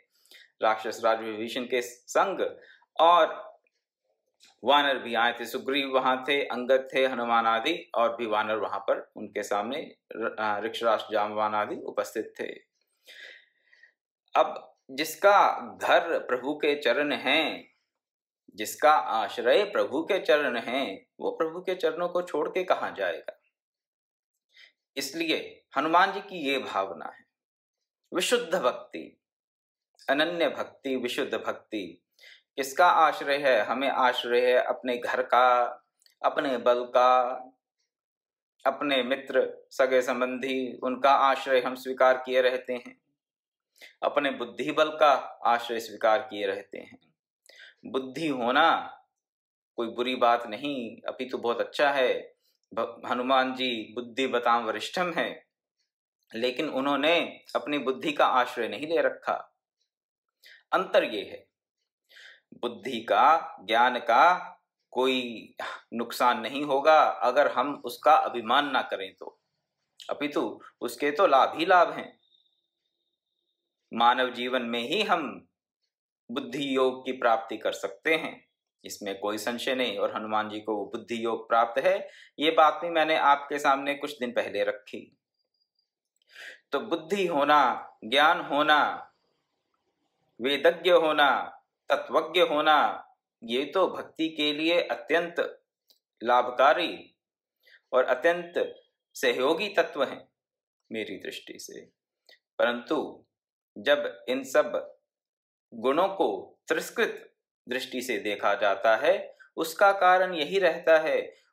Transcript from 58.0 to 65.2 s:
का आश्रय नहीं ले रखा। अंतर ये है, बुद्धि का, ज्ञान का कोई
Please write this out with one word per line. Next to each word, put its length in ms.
का 140
आश्रय 420
नहीं 200
ले 140
रखा। 540
अंतर 320
ये 180
है, 260
बुद्धि 460
का, 640
ज्ञान 360
का 500
कोई 600